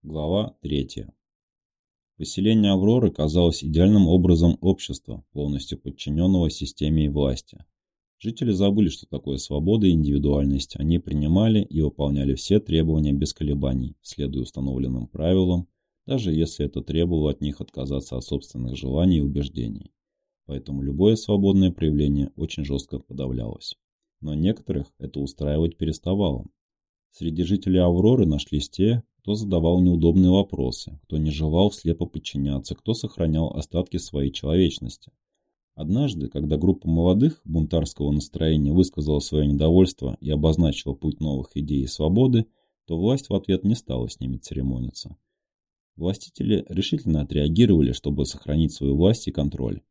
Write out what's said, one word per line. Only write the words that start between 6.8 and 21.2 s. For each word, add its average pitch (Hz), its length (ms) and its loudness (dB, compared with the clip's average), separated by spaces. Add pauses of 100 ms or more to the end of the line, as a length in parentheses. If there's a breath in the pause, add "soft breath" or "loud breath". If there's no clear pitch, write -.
и - 20 0
власти. 69 560 -4 (560)
Жители 113 320 -2
забыли, 98 360 4
что - 200 -8
такое 69 300 -8
свобода 95 500 2
и - 20 6
индивидуальность. 71 880 0
Они 80 240 0
принимали 92 600 2
и 78 200 -2
выполняли 71 560 0
все 104 240 2
требования 78 520 2
без 73 220 -2
колебаний, 69 680 -2
следуя 69 420 -6
установленным 64 680 -6
правилам, 90 580 0 (400)
даже 113 260 -2
если 78 320 -2
это 69 180 -6
требовало 80 500 0
от - 80 -8
них 73 200 -6
отказаться 67 560 -8
от 64 60 -6
собственных 62 540 -8
желаний 76 400 2
и 73 60 2
убеждений. 67 680 -6 (540)
Поэтому 69 400 -8
любое 90 320 4
свободное 98 560 2